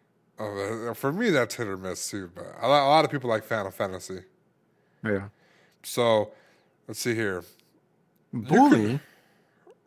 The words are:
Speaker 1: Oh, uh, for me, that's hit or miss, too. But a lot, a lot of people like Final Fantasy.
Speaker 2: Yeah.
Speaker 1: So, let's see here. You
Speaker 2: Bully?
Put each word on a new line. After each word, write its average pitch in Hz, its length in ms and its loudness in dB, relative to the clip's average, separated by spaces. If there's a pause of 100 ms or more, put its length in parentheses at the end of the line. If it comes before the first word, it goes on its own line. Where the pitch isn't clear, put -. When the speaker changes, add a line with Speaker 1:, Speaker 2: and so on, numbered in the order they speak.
(380)
Speaker 1:
Oh, 107 520 -6
uh, 110 40 -8
for 139 180 -2
me, 214 180 0
that's 123 240 2
hit 117 120 -6
or 95 120 -6
miss, 92 320 -8
too. 95 240 -10
But - 100 -16 (160)
a 117 80 0
lot, 139 180 4
a - 20 4
lot 151 180 6
of - 40 -4
people 127 200 -6
like 110 140 0
Final 104 260 -4
Fantasy. 92 500 -8 (840)
Speaker 2:
Yeah. 101 260 -2 (540)
Speaker 1:
So, 113 480 2 (560)
let's - 140 -12
see 120 140 0
here. 98 280 -2 (880)
You 123 100 -6
Speaker 2:
Bully? 139 580 6 (880)